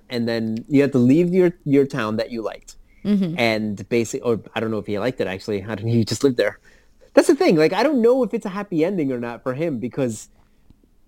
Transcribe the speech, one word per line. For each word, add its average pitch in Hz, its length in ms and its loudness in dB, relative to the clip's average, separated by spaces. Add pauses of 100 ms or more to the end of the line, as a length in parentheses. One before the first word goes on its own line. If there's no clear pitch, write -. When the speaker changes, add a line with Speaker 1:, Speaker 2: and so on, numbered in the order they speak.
(120)
Speaker 1:
and 120 180 -4
then 113 380 -4
you 139 140 4
had 139 100 2
to 127 80 2
leave 160 340 4
your, 180 180 4 (120)
your 139 240 2
town 110 300 -4
that 113 120 -4
you 113 140 -8
liked." - 320 -10 (280)
Speaker 2:
Mm-hmm. 196 360 0
Speaker 1:
And 107 500 -2
basic-, 117 340 -2
or 117 160 0 (140)
I 113 60 -4
don't 113 100 -4
know 110 80 -4
if 98 80 -8
he 101 140 -4
liked 123 220 -4
it, 104 40 -2
actually. 95 380 -6
I 110 100 -8
don't, 104 140 -6
he 117 180 2
just 113 180 -6
lived 131 140 2
there. 104 220 0 (560)
That's - 140 6
the 311 60 8
thing. 277 200 4
Like, 156 180 4
I 196 80 0
don't 277 220 2
know 254 200 4
if 220 120 -4
it's 220 100 -6
a 202 40 -6
happy 180 360 -2
ending 170 260 -2
or 120 80 -4
not 120 220 -8
for 131 140 -6
him, 147 240 -4
because 120 500 -6 (800)